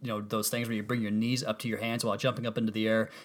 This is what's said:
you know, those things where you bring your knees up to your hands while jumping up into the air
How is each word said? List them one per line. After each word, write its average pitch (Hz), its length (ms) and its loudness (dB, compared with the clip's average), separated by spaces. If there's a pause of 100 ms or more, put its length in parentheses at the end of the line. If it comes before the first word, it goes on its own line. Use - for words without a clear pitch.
you 123 60 -6
know, 107 120 -2
those 107 300 0
things 120 180 0
where 113 80 -2
you 107 60 0
bring 113 220 0
your 104 80 0
knees 120 320 2
up 110 160 -2
to - 80 -4
your 110 100 0
hands 117 260 -2
while 104 140 0
jumping 120 300 0
up 113 100 -2
into 113 140 2
the 110 160 2
air 110 240 2 (140)